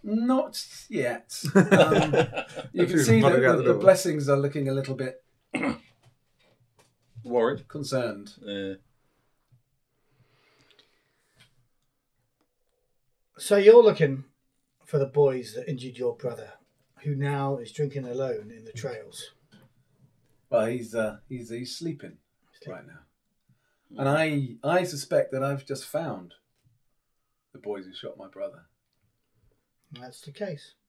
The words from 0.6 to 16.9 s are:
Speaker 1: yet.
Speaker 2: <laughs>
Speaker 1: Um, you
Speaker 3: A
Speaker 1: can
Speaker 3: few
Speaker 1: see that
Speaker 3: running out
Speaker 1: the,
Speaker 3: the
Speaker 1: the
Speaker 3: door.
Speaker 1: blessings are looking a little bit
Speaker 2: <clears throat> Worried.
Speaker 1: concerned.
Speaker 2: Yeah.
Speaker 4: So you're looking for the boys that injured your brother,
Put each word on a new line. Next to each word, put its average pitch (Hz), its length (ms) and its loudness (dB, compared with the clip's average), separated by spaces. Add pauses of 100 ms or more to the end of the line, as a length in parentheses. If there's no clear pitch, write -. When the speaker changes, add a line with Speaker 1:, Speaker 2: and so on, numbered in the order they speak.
Speaker 1:
yet. 123 600 -6
Speaker 2:
<laughs> - 60 0
Speaker 1:
Um, 190 80 8 (1080)
you 180 100 2
Speaker 3:
A - 20 4
Speaker 1:
can - 20 -4
Speaker 3:
few 180 120 2
Speaker 1:
see 220 220 6
that 202 60 6
Speaker 3:
running 156 180 4
out 127 80 6
Speaker 1:
the, 151 40 2
Speaker 3:
the 131 60 -2
Speaker 1:
the - 100 4
Speaker 3:
door. - 80 0
Speaker 1:
blessings 175 480 4
are 139 80 4
looking 139 320 -2
a - 40 -2
little 135 200 -4
bit - 300 -8 (300)
Speaker 2:
<clears throat> - 100 -4 (1600)
Worried. 120 440 -2
Speaker 1:
concerned. 120 680 -6 (100)
Speaker 2:
Yeah. 98 300 -8 (4000)
Speaker 4:
So - 200 0
you're 220 260 10
looking 143 420 2 (600)
for 151 140 -4
the 135 60 0
boys 131 500 0
that 123 140 -12
injured 123 280 -10
your 123 180 -4
brother, 117 380 -12 (500)